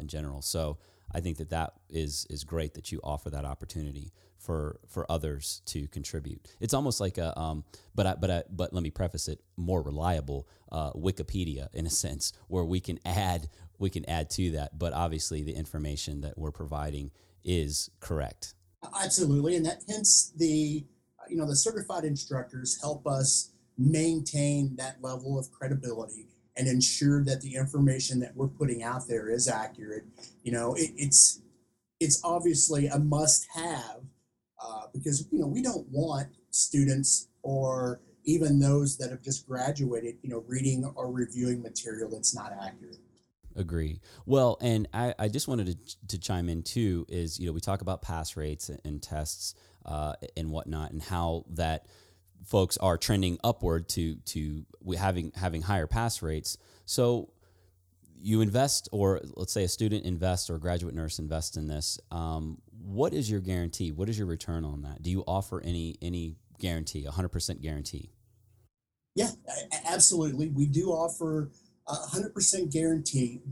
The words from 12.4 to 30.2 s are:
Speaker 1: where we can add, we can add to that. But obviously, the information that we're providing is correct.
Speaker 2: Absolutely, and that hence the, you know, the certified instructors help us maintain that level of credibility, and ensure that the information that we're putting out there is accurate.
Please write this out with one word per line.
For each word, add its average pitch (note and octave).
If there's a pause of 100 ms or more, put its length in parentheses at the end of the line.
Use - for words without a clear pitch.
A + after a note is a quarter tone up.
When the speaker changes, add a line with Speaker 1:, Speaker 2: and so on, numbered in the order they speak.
Speaker 1:
where F2+
we F2+
can -
add, F2+ (320)
we G2
can -
add D#2+
to F2+
that. D2+
But E2
obviously, D#2
the D2+
information D2+
that D2
we're D#2
providing D2 (340)
is D#2 (120)
correct. - (480)
Speaker 2:
Absolutely, F3
and D#3+
that F3
hence -
the, D3+ (440)
you E3+
know, D3+
the C#3+
certified F#3+
instructors C3
help D3
us C3+ (260)
maintain C#3+
that C3
level C3
of B2+
credibility, B2 (300)
and C3
ensure C#3+
that C3+
the C3+
information C3+
that B2
we're C3+
putting B2
out B2+
there A2
is A#2+
accurate. A2 (380)